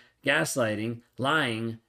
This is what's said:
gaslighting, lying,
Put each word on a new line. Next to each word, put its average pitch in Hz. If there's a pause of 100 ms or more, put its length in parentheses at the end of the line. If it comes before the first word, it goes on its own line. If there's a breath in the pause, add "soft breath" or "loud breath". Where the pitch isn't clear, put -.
(240 loud breath)
gaslighting, 120 (160)
lying, 120